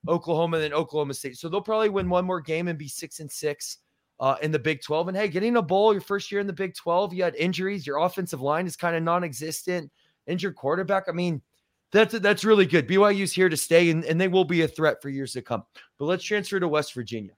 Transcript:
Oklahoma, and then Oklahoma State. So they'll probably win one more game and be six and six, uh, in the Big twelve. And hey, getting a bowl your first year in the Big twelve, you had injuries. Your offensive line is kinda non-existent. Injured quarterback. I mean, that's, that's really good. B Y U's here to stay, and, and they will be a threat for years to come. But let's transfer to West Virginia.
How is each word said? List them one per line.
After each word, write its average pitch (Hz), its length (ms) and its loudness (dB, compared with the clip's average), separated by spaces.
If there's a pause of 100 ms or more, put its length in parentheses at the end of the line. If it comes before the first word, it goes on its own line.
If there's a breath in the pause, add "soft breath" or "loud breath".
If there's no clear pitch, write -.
Oklahoma, 165 520 0
and 156 60 0
then 147 100 -4
Oklahoma 151 400 -2
State. 127 240 -10
So 165 100 -10
they'll 190 140 -2
probably 220 260 0
win 190 220 -2
one 180 160 2
more 185 160 -2
game 160 260 -2
and 160 100 -4
be 147 80 -12
six - 320 -14
and 151 100 -14
six, - 500 -6 (420)
uh, 135 220 2
in 156 100 -2
the 147 80 0
Big 147 200 -2
twelve. 165 280 -2
And 185 80 -6
hey, 208 100 0
getting 202 300 0
a 226 60 2
bowl 196 300 4
your 196 80 0
first 202 300 -6
year 202 100 -2
in 202 60 -4
the 196 60 -6
Big 190 240 -6
twelve, 180 360 -2
you 180 120 -2
had 165 100 -2
injuries. 180 500 -2
Your 139 140 -4
offensive 170 440 -2
line 156 260 0
is 151 80 -10
kinda 170 240 -2
non-existent. 165 920 -4 (380)
Injured 175 260 -4
quarterback. 185 540 -2
I 170 40 -6
mean, 170 300 -2 (480)
that's, 214 300 4
that's 202 240 2
really 208 220 8
good. 143 200 4
B 180 120 2
Y 208 120 8
U's 196 220 0
here 185 160 4
to 156 80 0
stay, 170 340 6
and, 160 140 0
and 160 160 0
they 190 80 2
will 185 160 4
be 165 180 2
a 156 60 2
threat - 340 0
for 143 60 -10
years 135 240 -6
to 123 100 -8
come. 110 220 -6 (340 loud breath)
But 143 60 -6
let's 180 180 -2
transfer 202 380 -4
to 175 80 0
West 151 260 -2
Virginia. 110 440 -8